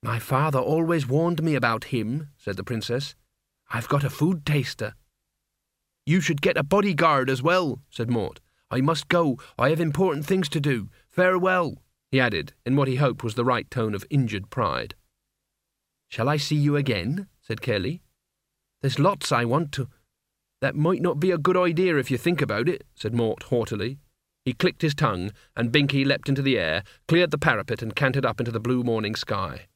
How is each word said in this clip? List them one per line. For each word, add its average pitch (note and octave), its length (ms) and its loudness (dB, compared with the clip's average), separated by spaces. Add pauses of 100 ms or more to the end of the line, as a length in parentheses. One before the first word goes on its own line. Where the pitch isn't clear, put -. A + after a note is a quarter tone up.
"My A2+ 180 -4
father C#3 400 0
always D#3+ 480 0
warned D#3+ 340 2
me D#3+ 140 2
about A#2 280 0
him," C3 520 -4
said G2 200 -6
the F#2+ 60 -8
princess. A#2+ 540 -4 (540)
"I've A#2 180 -4
got C#3+ 160 2
a C#3 60 -2
food D#3+ 360 -2
taster." C3+ 480 -2 (1080)
"You E3+ 160 2
should C#3+ 200 -2
get F#3 160 2
a D#3+ 60 0
bodyguard D#3 680 2
as C3 140 0
well," E3+ 480 0
said A#2 180 -6
Mort. A#2 320 -2 (300)
"I B2 100 0
must D3 280 0
go. E3 300 2 (200)
I B2 120 4
have D#3+ 100 2
important D#3+ 440 0
things F#3 260 0
to E3 100 -2
do. B2+ 280 0 (200)
Farewell," F3+ 760 2 (300)
he C3+ 80 4
added, G#2 340 0 (100)
in B2+ 120 2
what C#3 100 2
he B2+ 100 -2
hoped C3 280 0
was A2 100 -4
the A#2+ 100 0
right A#2+ 240 0
tone A2 260 -2
of G2 140 -8
injured G#2+ 420 -2
pride. C#2 440 -2 (1120)
"Shall A#2 220 -2
I D3+ 80 2
see D3+ 200 -2
you C#3+ 200 2
again?" C#3 520 -2 (120)
said - 200 -6
Kelly. A2 420 -2 (800)
"There's C#3 180 0
lots E3 320 2
I A#2+ 120 2
want C#3+ 280 0
to." B2 160 -6 (720)
"That - 160 -2
might E3 260 2
not E3+ 160 0
be F#3 140 2
a E3+ 60 0
good F#3 180 2
idea F3+ 400 2
if C3+ 140 0
you B2 80 0
think E3+ 220 0
about A2 280 -2
it," - 260 -4
said A2 200 -6
Mort A#2 300 0
haughtily. A#2 540 -2 (460)
He B2+ 80 -2
clicked - 300 -2
his D3+ 120 0
tongue, G#2 380 -2 (240)
and A#2 160 -2
Binky C#3 320 2
leapt C#3 240 0
into C#3 140 0
the C3+ 140 2
air, E2 280 0 (240)
cleared E3+ 240 4
the D3+ 60 -2
parapet, A#2 440 0
and A2 140 -6
cantered C3+ 280 0
up A2+ 140 -2
into A#2+ 140 -4
the A2+ 80 -2
blue B2 240 0
morning A2 320 -2
sky. F#2+ 580 -6